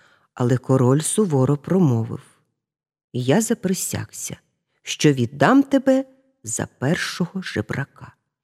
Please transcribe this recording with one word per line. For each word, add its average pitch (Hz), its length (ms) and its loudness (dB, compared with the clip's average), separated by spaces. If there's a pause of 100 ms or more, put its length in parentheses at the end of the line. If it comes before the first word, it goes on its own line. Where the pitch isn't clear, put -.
(340)
але 123 220 0
король 131 440 2
суворо 147 560 0
промовив: 123 640 0 (960)
«Я 127 240 2
заприсягся, - 960 -6 (460)
що - 300 2
віддам 139 500 2
тебе 269 420 0 (400)
за 110 240 -8 (100)
першого 175 640 -4
жебрака, - 680 -8 (320)